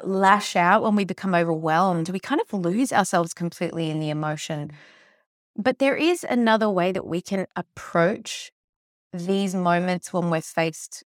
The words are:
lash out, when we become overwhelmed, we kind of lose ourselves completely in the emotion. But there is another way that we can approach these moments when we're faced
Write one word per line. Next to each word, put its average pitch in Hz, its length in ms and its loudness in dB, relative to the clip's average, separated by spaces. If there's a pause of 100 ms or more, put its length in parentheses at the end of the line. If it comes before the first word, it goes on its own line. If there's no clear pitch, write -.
lash 196 520 2
out, 185 260 6
when 214 120 2
we 202 100 2
become 185 300 -2
overwhelmed, 165 760 2
we 185 100 -6
kind 294 200 -2
of - 120 -6
lose 202 400 0
ourselves 175 400 2
completely 165 560 -6
in 156 100 -2
the 156 120 -2
emotion. 151 600 -6 (840)
But 254 220 0
there 269 180 2
is 339 260 0
another 220 460 2
way 185 240 2
that 180 140 -6
we 170 160 -4
can 196 240 -4 (100)
approach - 960 -2 (600)
these 190 420 -2
moments 180 580 0
when 175 160 0
we're 160 140 0
faced - 640 -6